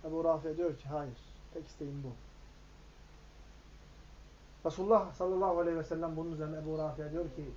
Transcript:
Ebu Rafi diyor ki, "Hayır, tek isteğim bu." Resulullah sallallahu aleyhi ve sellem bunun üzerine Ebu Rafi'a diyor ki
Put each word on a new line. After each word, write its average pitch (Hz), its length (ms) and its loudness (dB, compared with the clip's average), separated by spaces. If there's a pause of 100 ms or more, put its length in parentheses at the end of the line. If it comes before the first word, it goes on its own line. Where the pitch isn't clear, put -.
Ebu 160 180 0
Rafi 160 340 4
diyor 170 200 2
ki, - 100 -10
"Hayır, 143 300 -4 (360)
tek 156 140 -8
isteğim 143 360 -6
bu." 127 80 -6 (2500)
Resulullah 190 440 6
sallallahu 185 460 4
aleyhi 170 180 4
ve 160 60 0
sellem 160 320 0
bunun 165 160 -2
üzerine 156 260 -2
Ebu 156 200 -2
Rafi'a 151 340 -2
diyor 170 140 0
ki 147 320 -6